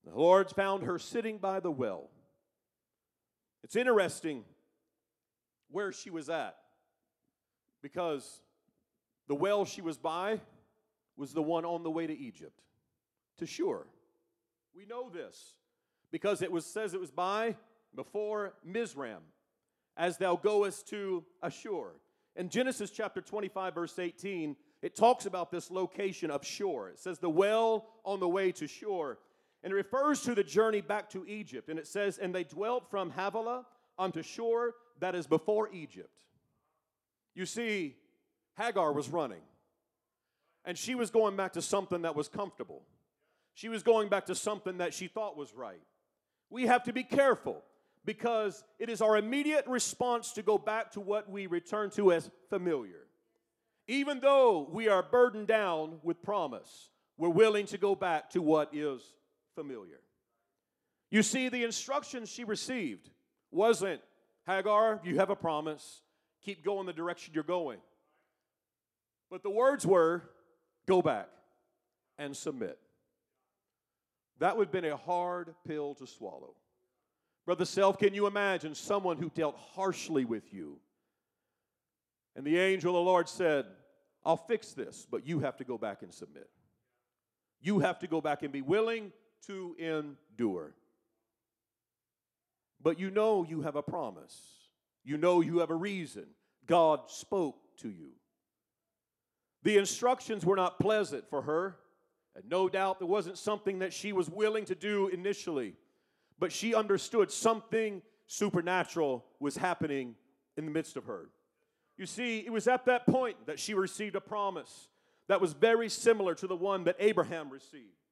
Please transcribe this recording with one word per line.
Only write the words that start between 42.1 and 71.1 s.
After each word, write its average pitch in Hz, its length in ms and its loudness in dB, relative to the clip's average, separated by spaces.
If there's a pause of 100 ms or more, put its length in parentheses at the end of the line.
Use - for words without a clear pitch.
was 147 120 -2
comfortable. 175 600 -10 (640)
She 220 160 -12
was 220 140 -6
going 214 260 6
back 190 180 2
to 180 80 -2
something 185 420 -4
that 175 160 -2
she 185 140 -8
thought 202 300 -6
was 127 160 -12
right. 104 320 -14 (640)
We 247 160 -2
have 185 200 6
to 240 80 -6
be 254 100 -4
careful, 247 600 2 (400)
because 214 600 -2 (160)
it 233 100 -4
is 220 100 -4
our 214 160 8
immediate 277 520 2
response 247 680 -2
to 214 80 -6
go 208 160 4
back 214 360 -2
to 208 60 -8
what 202 300 -4
we 196 160 -6
return 185 460 -2
to 196 200 8
as 165 200 2 (180)
familiar. 131 580 -2 (800)
Even 277 360 -2
though 262 400 8
we 180 260 -2
are 185 160 6
burdened 220 440 4
down 165 540 0
with 170 220 -2
promise, 165 640 -4 (260)
we're 170 140 2
willing 208 380 6
to 202 100 -8
go 196 160 2
back 170 380 -2
to 180 100 0
what 151 320 4
is 143 400 -6 (400)
familiar. 110 480 -14 (1080)
You 214 140 6
see, 254 260 0
the 240 140 -2
instructions 247 640 -6
she 240 140 -12
received 202 680 -6 (400)
wasn't, 190 500 2 (460)
"Hagar, 208 560 4
you 165 140 -2
have 190 120 4
a 202 60 0
promise. 156 680 -4 (360)
Keep 185 240 -12
going 196 240 -2
the 170 60 -8
direction 170 400 -6
you're 147 100 -2
going." 160 380 -2 (1500)
But 180 140 -12
the 202 60 -2
words 247 360 2
were, 170 480 4 (520)
"Go 185 160 6
back 120 280 0 (880)